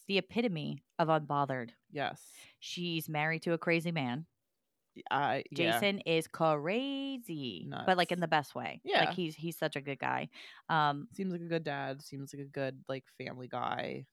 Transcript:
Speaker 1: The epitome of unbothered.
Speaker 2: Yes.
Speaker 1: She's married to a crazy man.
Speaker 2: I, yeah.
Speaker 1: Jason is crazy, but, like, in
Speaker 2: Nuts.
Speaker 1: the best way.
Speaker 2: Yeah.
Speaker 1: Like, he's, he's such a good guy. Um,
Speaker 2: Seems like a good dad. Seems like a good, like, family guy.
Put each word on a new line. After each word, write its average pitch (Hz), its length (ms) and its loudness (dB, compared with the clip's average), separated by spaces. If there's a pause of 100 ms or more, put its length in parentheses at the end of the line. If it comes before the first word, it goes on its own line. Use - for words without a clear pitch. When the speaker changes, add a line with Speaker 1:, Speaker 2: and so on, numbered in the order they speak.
Speaker 1:
The 196 100 2
epitome 170 680 0 (160)
of 165 80 4
unbothered. 143 640 2 (200)
Speaker 2:
Yes. - 300 -4 (380)
Speaker 1:
She's 170 480 -4
married 156 360 0
to 170 100 2
a 165 40 4
crazy 165 340 2
man. 143 340 -2 (840)
Speaker 2:
I, 135 400 2
yeah. 170 220 2
Speaker 1:
Jason 196 300 2
is 160 260 2
crazy, 190 1400 0 (200)
but, 185 100 6
like, 175 140 4
in 180 80 0
Speaker 2:
Nuts. 175 60 0
Speaker 1:
the - 20 2
best 156 260 2
way. 117 300 -6
Speaker 2:
Yeah. 370 220 4
Speaker 1:
Like, - 100 2
he's, 165 200 -2
he's 160 220 -6
such 156 180 -2
a 143 60 -4
good 139 160 -6
guy. 127 320 -2 (400)
Um, 147 440 4
Speaker 2:
Seems 190 200 -2
like 175 80 -4
a 170 60 -8
good 165 160 0
dad. 139 400 -4
Seems 139 280 -10
like 139 120 -8
a 139 60 -12
good, 135 380 -4
like, 135 160 -4 (140)
family 127 300 -8
guy. 127 640 -2